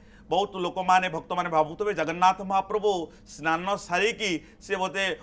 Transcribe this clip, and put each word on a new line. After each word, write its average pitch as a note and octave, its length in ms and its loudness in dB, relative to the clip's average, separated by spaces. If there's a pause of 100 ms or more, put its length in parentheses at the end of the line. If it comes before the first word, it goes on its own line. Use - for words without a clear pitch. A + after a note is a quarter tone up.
(280)
ବହୁତ G3 280 0
ଲୋକମାନେ, F#3 520 2
ଭକ୍ତମାନେ F3 400 -4
ଭାବୁଥିବେ, E3 460 0
ଜଗନ୍ନାଥ F3 480 2
ମହାପ୍ରଭୁ F#3+ 680 0 (180)
ସ୍ନାନ E3 480 -2
ସାରିକି F#3 680 -2 (140)
ସେ G3 160 -4
ବୋଧେ F#3+ 460 -2